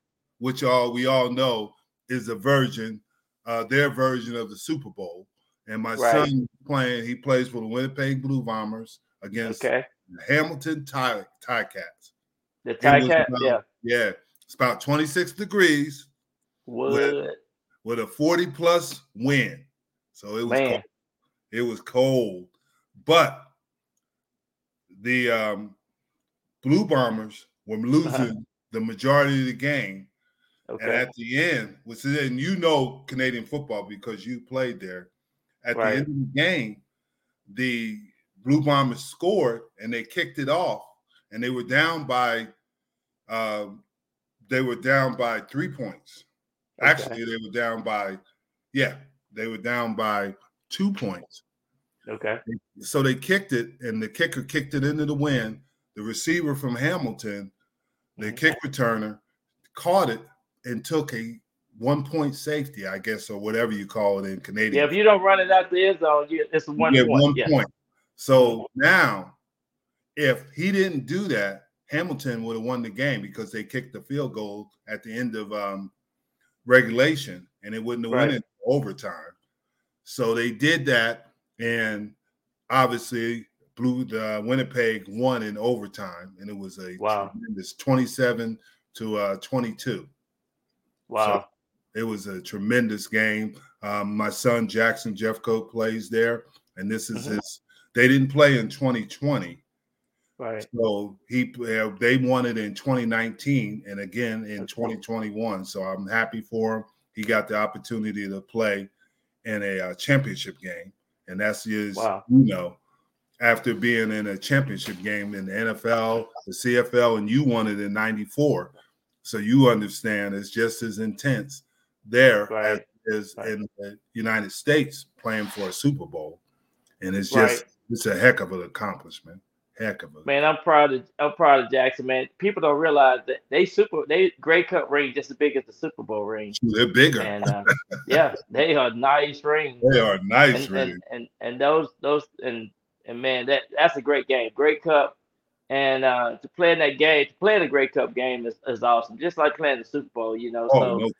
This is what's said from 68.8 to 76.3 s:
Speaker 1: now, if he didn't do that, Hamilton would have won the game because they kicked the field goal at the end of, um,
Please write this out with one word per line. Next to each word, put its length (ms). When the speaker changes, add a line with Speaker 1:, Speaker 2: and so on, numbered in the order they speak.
Speaker 1:
now, 560
if 380
he 200
didn't 340
do 220
that, 400
Hamilton 580
would 120
have 80
won 160
the 80
game 320
because 320
they 120
kicked 280
the 80
field 320
goal 380
at 140
the 100
end 240
of, 160
um, 400